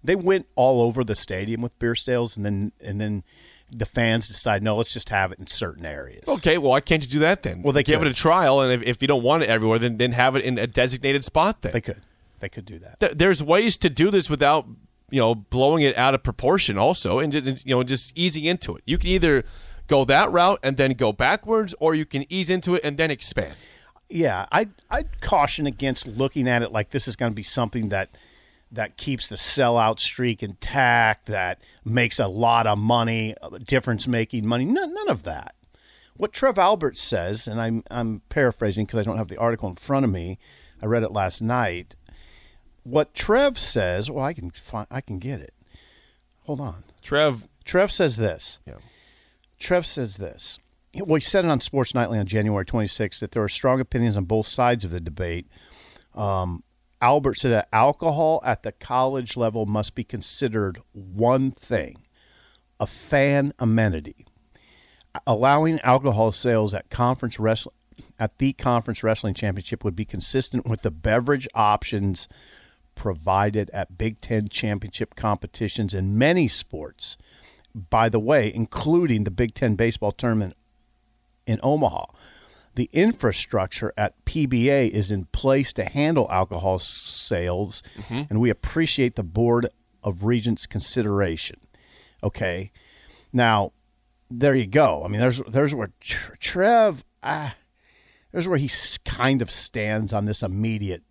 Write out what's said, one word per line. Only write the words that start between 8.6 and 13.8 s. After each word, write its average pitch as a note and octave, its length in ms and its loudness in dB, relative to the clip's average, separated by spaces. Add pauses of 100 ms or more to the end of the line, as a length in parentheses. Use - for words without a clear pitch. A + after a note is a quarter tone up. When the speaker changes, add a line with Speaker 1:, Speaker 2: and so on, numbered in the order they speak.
Speaker 2:
and B2+ 220 2
if, A#2+ 60 -2
if B2 140 -2
you C3+ 60 0
don't C3+ 160 4
want D3+ 180 4
it A2+ 60 0
everywhere, A2 300 4
then, A#2 180 0
then A#2+ 160 2
have B2+ 240 4
it - 80 0
in B2+ 140 -2
a A2 80 0
designated C3 580 0
spot F3+ 380 0
then. - 100 -4
Speaker 1:
They A#2 80 0
could. - 220 -12 (380)
They G2+ 80 -10
could G#2 160 -14
do F#2+ 140 -18
that. - 220 -12
Speaker 2:
Th-, G3+ 140 2
there's D#3+ 280 4
ways F#3+ 360 2
to E3+ 120 2